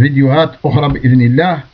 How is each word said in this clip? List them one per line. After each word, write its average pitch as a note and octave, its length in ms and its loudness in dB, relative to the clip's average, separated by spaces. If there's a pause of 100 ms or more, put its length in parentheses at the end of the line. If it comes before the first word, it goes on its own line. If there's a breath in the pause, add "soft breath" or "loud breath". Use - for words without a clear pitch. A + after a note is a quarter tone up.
فيديوهات C#3 500 0 (120)
أخرى D3 240 -2
بإذن B2+ 320 0
الله C#3+ 400 0 (140)